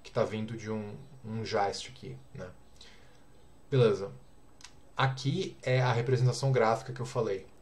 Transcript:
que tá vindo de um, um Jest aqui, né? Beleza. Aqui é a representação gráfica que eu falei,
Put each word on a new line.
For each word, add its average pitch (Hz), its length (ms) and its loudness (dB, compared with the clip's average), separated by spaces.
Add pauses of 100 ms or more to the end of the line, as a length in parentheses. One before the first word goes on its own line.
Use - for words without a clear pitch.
que - 100 -18
tá 113 120 2
vindo 110 340 -2
de 107 140 -8
um, 107 240 -6 (280)
um 110 220 -6
Jest 101 440 0
aqui, - 280 -14 (160)
né? 92 140 -10 (1200)
Beleza. 104 420 6 (840)
Aqui 135 680 0
é 127 180 2
a 127 120 2
representação 127 580 2
gráfica 113 420 2
que - 60 -10
eu 120 60 -4
falei, 104 420 -2 (140)